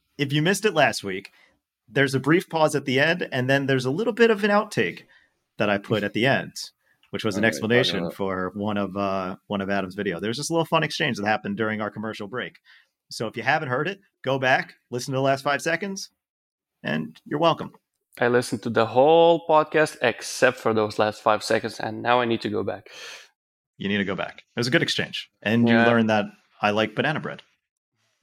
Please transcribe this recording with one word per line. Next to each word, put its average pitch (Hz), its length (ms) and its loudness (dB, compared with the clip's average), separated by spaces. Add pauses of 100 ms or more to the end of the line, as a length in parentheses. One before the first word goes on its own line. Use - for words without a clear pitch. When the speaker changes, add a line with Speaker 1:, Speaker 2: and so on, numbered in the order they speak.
(180)
Speaker 1:
if 139 140 -2
you 151 100 2
missed 196 240 0
it 208 100 2
last 131 280 4
week, 98 280 -8 (580)
there's 135 240 2
a 131 60 0
brief 156 300 2
pause 156 260 2
at 143 100 -2
the 135 140 2
end, 170 320 0
and 127 180 -2
then 139 160 2
there's 131 200 0
a 127 60 0
little 220 220 -2
bit 226 180 6
of 202 120 0
an 208 80 2
outtake 202 520 0 (540)
that 107 120 0
I 101 80 2
put 101 260 -2
at 101 100 -6
the 107 120 0
end, 110 280 0 (560)
which - 140 -8
was 107 120 -2
an 104 80 0
Speaker 2:
All 113 40 4
right, 107 60 2
Speaker 1:
explanation 120 460 0
Speaker 2:
talk 85 140 -6
about - 20 -18
Speaker 1:
for 92 400 -4
one 104 220 -4
of, 98 180 -4
uh, 95 400 -2 (120)
one 101 140 -4
of 95 80 -4
Adam's 95 260 -4
video. 98 240 -4
There's 110 180 -6
this 143 140 -8
little 165 140 0
fun 160 180 0
exchange 147 340 -4
that 101 80 -6
happened 104 320 -2
during 107 240 -4
our 104 100 -4
commercial 107 360 -10
break. 98 320 -10 (500)
So - 180 -8
if 104 100 -10
you 113 60 -8
haven't 147 260 0
heard 139 180 -2
it, 196 120 -8 (240)
go 131 160 0
back, 139 360 0 (160)
listen 127 220 -6
to 131 40 -2
the 135 60 0
last 135 200 0
five 139 180 -2
seconds, 196 480 -6 (760)
and - 420 -6
you're 147 140 -6
welcome. 160 320 0 (480)
Speaker 3:
I 123 100 2
listened 123 340 0
to 120 60 -6
the 113 160 2
whole 160 640 6
podcast 156 540 2
except - 560 0
for 113 160 0
those 107 240 0
last 107 240 0
five 107 220 2
seconds, 113 360 -2
and 110 220 -8
now 120 200 2
I 120 40 0
need 117 160 0
to 110 80 -6
go 101 140 -2
back. 98 240 -8 (880)
Speaker 1:
You 98 120 -6
need 104 80 0
to 98 80 0
go 95 100 -4
back. - 220 -8
It - 220 -10
was 117 80 0
a 131 40 -2
good 165 100 2
exchange, - 480 -4 (140)
and 117 240 2
you 117 80 6
Speaker 3:
Yeah. 113 100 6
Speaker 1:
learned 117 240 4
that 107 160 2 (360)
I 104 100 2
like 110 240 0
banana 139 240 -2
bread. - 240 -12 (800)